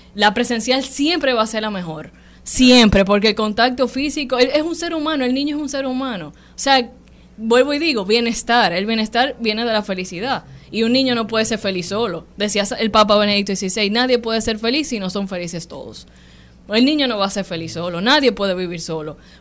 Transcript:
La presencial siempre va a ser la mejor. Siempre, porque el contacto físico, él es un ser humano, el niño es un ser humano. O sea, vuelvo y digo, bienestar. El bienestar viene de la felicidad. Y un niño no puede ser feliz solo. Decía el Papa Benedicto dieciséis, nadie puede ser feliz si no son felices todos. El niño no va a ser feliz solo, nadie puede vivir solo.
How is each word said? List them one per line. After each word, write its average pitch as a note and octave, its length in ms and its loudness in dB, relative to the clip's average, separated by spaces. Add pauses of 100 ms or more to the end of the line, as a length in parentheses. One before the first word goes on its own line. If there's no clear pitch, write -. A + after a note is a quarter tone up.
(140)
La G#3 200 2
presencial A#3+ 500 0
siempre C#4 500 0
va A3 100 2
a A3 40 0
ser A3 140 -4
la G#3+ 80 -4
mejor. E3 420 -8 (320)
Siempre, A#3+ 640 6
porque G3+ 240 4
el G#3 60 0
contacto A#3+ 520 0
físico, C4+ 500 -4
él B3+ 160 4
es D4+ 100 2
un E4 120 -4
ser E4+ 180 -6
humano, D4+ 300 -2
el B3 100 0
niño C#4+ 220 -2
es D4+ 60 -4
un C#4 80 -6
ser C4+ 160 -6
humano. B3+ 500 -6
O - 240 -20
sea, C4 300 2 (480)
vuelvo A#3+ 360 2
y C#4+ 60 -2
digo, C#4+ 240 0
bienestar. A#3 720 2
El F#3+ 120 -2
bienestar A3+ 540 -2
viene A3 240 -2
de A#3 80 -2
la G#3 120 0
felicidad. F#3 600 -6 (260)
Y A3+ 140 -2
un A3+ 80 2
niño B3+ 240 2
no A3+ 120 -2
puede A3 180 0
ser A3 140 -2
feliz F#3 280 -4
solo. G3 380 -4 (100)
Decía G3+ 300 0 (120)
el A3 140 0
Papa G#3 260 6
Benedicto G3+ 340 2
dieciséis, G3 380 -2
nadie A#3+ 300 2
puede A3+ 220 -2
ser A3 180 -2
feliz C4 300 -2
si A3+ 100 -4
no F#3 100 -4
son G3 200 -4
felices F3 400 -8
todos. - 380 -16 (600)
El A3 160 4
niño C#4+ 240 2
no A3 120 -2
va G3 80 2
a - 20 -2
ser G3 160 -4
feliz E3 280 -8
solo, E3+ 280 -6
nadie C4 300 4
puede G3 240 -2
vivir F3 260 -6
solo. D#3 360 -8 (240)